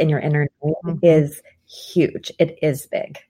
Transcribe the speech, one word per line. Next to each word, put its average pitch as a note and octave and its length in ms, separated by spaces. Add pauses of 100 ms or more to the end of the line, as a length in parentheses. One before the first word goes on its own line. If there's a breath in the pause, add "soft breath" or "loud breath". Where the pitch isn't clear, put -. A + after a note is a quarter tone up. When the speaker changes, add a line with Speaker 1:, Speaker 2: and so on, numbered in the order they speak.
Speaker 1:
and D#3+ 80
your D3+ 100
inner D3 300 (140)
knowing D3+ 200
Speaker 2:
Mm-hmm. E3+ 220
Speaker 1:
is D#3 380 (240 soft breath)
huge. - 720
It D#3+ 240
is D3 240
big. - 320 (100)